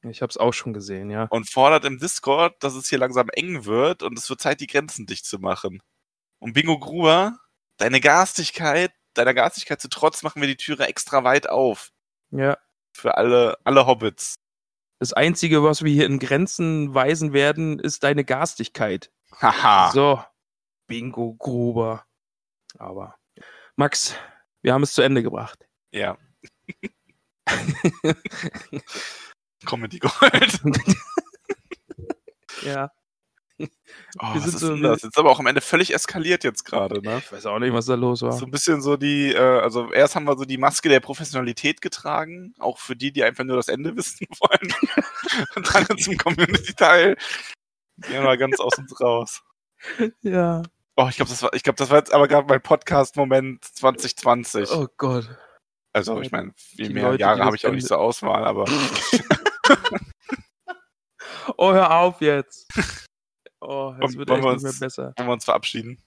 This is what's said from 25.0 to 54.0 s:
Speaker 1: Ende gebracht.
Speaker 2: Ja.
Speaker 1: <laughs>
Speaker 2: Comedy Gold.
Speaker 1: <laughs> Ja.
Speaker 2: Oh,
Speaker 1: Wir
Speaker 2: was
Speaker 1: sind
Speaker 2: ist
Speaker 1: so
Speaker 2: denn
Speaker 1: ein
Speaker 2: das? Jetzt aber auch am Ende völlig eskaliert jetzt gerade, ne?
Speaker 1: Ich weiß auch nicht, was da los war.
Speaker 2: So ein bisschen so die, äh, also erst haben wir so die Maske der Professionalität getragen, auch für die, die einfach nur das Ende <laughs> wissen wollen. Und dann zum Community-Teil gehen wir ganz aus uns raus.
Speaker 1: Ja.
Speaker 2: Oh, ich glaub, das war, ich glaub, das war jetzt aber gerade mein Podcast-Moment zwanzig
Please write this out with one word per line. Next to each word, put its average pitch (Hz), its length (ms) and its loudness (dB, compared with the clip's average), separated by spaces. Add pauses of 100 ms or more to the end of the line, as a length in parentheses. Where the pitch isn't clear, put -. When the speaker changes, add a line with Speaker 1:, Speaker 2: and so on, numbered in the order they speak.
Speaker 1:
Ende 131 200 4
gebracht. 113 440 -10 (260)
Speaker 2:
Ja. 101 240 -6 (1300)
Speaker 1:
<laughs> - 300 -4 (1900)
Speaker 2:
Comedy 117 320 -10
Gold. - 680 2
Speaker 1:
<laughs> 147 80 2 (1900)
Ja. 139 260 -6 (680)
Speaker 2:
Oh, 156 60 -10
Speaker 1:
Wir - 680 -14
Speaker 2:
was 143 100 -2
Speaker 1:
sind 170 100 -2
Speaker 2:
ist 165 60 -8
Speaker 1:
so 160 140 -2
Speaker 2:
denn 147 40 -6
Speaker 1:
ein 151 40 -2
Speaker 2:
das? 120 200 2
Jetzt 110 160 -6
aber 156 120 8
auch 127 80 6
am 135 80 -2
Ende 139 160 2
völlig 175 320 0
eskaliert 170 500 -2
jetzt 117 200 -4
gerade, 101 360 -4
ne? 107 240 -6
Speaker 1:
Ich - 80 -20
weiß 98 140 -12
auch 104 120 -4
nicht, 123 140 0
was 117 140 0
da 127 80 2
los 123 280 0
war. 120 100 -2
Speaker 2:
So 123 120 -4
ein 127 60 -14
bisschen 147 320 0
so 143 160 0
die, 143 340 0
äh, - 60 0 (220)
also 117 320 -2
erst 139 220 4
haben 151 120 -4
wir 143 100 2
so 135 80 -8
die 131 140 -6
Maske 135 320 2
der 131 100 8
Professionalität 139 800 -6
getragen, 170 800 -8
auch - 200 -4
für - 180 -10
die, 139 160 -6
die 139 120 0
einfach 127 200 0
nur 131 120 -2
das 120 120 -2
Ende 165 280 -4
<laughs> - 0 -
wissen - 300 -8 (140)
wollen. - 340 0 (800)
Und - 200 -4
dann 190 240 2
zum 190 200 -4
Community-Teil 175 960 4 (920)
gehen 139 160 -4
wir 131 120 6
ganz 131 240 0
aus - 160 0
uns 135 240 -10
raus. 117 420 0 (800)
Speaker 1:
Ja. 175 420 0 (340)
Speaker 2:
Oh, 127 120 6
ich 127 80 -6
glaub, 139 120 0
das 123 140 -8
war, - 120 0
ich - 80 -4
glaub, 139 140 0
das 135 120 -2
war 147 100 8
jetzt - 140 2
aber 143 160 6
gerade 143 180 4
mein 135 160 4
Podcast-Moment 135 1040 0
zwanzig - 540 -2